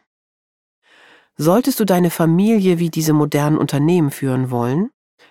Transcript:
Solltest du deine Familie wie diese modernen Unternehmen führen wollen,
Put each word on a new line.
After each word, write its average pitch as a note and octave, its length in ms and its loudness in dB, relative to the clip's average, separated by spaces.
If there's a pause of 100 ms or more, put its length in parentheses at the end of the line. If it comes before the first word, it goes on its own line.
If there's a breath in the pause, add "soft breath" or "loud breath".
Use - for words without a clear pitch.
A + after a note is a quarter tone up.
(1400 soft breath)
Solltest F#3+ 420 0
du A3 60 -2
deine F3+ 260 2
Familie F#3 680 2
wie E3 120 -2
diese D#3+ 220 -2
modernen D3 460 0
Unternehmen D3 520 0
führen C3 400 -4
wollen, B2+ 400 -2 (400 soft breath)